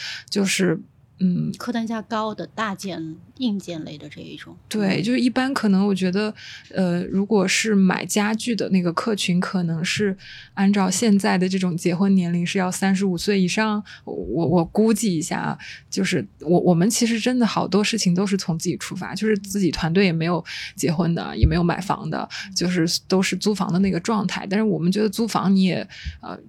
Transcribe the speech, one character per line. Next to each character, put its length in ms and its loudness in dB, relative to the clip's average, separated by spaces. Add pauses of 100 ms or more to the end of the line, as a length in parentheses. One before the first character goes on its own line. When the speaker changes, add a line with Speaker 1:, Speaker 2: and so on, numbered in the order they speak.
(300)
Speaker 1:
就 140 0
是 340 2 (420)
嗯。 380 2
Speaker 2:
客 140 -8
单 140 -2
价 160 -6
高 320 -4
的 140 -10
大 260 -4
件、 420 -8 (220)
硬 220 0
件 260 -10
类 120 -14
的 120 -16
这 100 -18
一 160 -14
种。 220 -18 (100)
Speaker 1:
对， 340 0
就 120 0
是 60 2
一 100 2
般 240 0
可 160 2
能 180 4
我 60 2
觉 180 0
得， 220 0 (400)
呃， 300 0
如 220 0
果 220 4
是 280 0
买 300 4
家 280 0
具 220 -2
的 140 -2
那 120 4
个 100 0
客 240 -2
群， 240 0
可 240 -2
能 220 -2
是 320 -2 (380)
按 180 4
照 160 2
现 280 4
在 200 2
的 100 2
这 120 0
种 180 -2
结 180 0
婚 200 4
年 180 2
龄 120 0
是 120 -2
要 140 0
三 220 0
十 120 0
五 100 0
岁 240 0
以 80 4
上， 340 0 (220)
我， 100 -10
我 520 0
估 260 2
计 240 0
一 60 -2
下 180 -4
啊， 180 -4 (320)
就 140 -2
是 220 0 (160)
我， 180 4
我 140 6
们 160 4
其 160 0
实 140 2
真 180 0
的 80 4
好 220 0
多 160 2
事 140 -2
情 180 2
都 100 2
是 100 0
从 220 -2
自 100 -6
己 100 0
出 180 -10
发， 180 -8
就 140 -4
是 100 2
自 220 -4
己 100 2
团 240 -2
队 120 4
也 60 2
没 140 0
有 180 0 (320)
结 160 0
婚 220 2
的， 240 -6
也 80 4
没 100 6
有 80 2
买 160 2
房 300 -4
的， 180 -4 (280)
就 120 0
是 400 0
都 140 2
是 140 -2
租 180 0
房 180 -2
的 80 2
那 120 2
个 80 0
状 260 -2
态。 240 -6
但 100 0
是 40 2
我 160 0
们 120 2
觉 100 0
得 60 2
租 200 -2
房 280 2
你 100 6
也， 220 0 (340)
呃， 160 -12 (120)